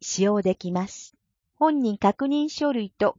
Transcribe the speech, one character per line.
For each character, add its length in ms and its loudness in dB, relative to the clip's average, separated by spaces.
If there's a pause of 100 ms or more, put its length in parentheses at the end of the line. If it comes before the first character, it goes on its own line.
使 220 -2
用 180 2
で 120 2
き 180 -8
ま 160 -2
す。 280 -20 (380)
本 240 2
人 180 0
確 300 2
認 240 0
書 200 -2
類 200 -2
と 280 0